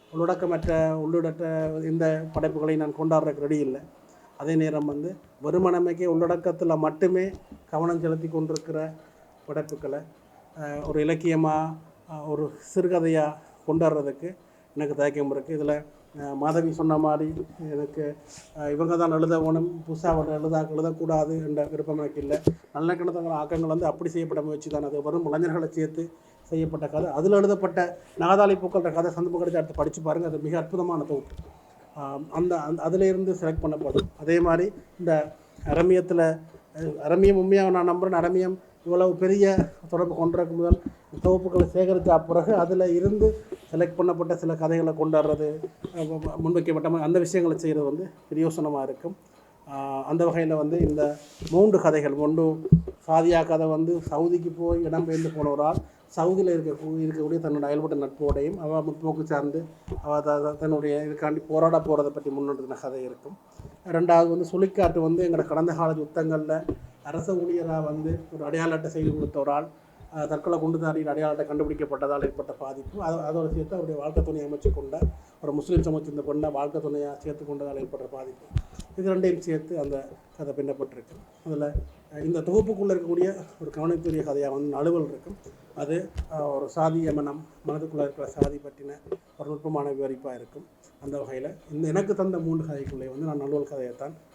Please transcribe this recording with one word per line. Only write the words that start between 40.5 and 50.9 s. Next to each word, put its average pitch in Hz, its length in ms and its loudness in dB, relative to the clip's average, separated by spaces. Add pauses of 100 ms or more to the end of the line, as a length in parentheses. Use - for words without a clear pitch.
முதல் 170 240 6 (420)
தொகுப்புகளை 180 440 4
சேகரித்த 180 580 4
பிறகு 170 300 4
அதுல 180 340 2
இருந்து 202 540 4 (280)
செலக்ட் 170 260 0
பண்ணப்பட்ட 175 360 2
சில 170 220 -2
கதைகளை 160 380 2
கொண்டாடுறது, 156 720 2 (300)
அஹ், 160 120 -4
மு-, 160 140 -6
மு-, - 140 -6
முன்வைக்கப்பட்ட 160 540 2
மாதிரி 160 160 2
அந்த 175 140 6
விஷயங்களை 170 400 2
செய்யறது 151 260 0
வந்து 160 240 -4 (240)
பிரயோசனமா 156 500 0
இருக்கும். 170 320 -8 (540)
ஆஹ், 139 340 -6
அந்த 170 220 2
வகையில 160 320 2
வந்து 156 220 0
இந்த 147 360 2 (360)